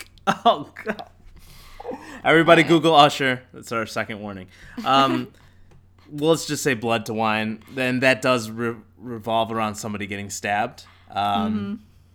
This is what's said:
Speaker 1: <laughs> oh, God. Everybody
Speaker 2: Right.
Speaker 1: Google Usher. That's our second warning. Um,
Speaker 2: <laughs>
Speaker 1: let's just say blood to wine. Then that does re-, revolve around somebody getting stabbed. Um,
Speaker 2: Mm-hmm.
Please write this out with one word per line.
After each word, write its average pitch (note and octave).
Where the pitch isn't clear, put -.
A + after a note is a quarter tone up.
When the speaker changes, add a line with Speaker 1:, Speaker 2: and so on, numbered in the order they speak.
Speaker 1:
<laughs> G3
oh, E3+
God. G#3
Everybody E3
Speaker 2:
Right. C3+
Speaker 1:
Google D#3+
Usher. C#3
That's -
our A2+
second G#2+
warning. G2
Um, C3
Speaker 2:
<laughs> -
Speaker 1:
let's D3+
just D3
say C#3+
blood A2+
to A#2
wine. A2
Then B2+
that C3
does B2
re-, A#2
revolve A2+
around A2
somebody G#2
getting G2+
stabbed. G#2
Um, G2+
Speaker 2:
Mm-hmm. G2+